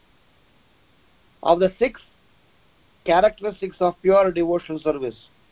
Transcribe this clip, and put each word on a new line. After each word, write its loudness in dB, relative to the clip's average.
Of 2
the 0
six -4
characteristics -2
of -2
pure 2
devotional -4
service, -6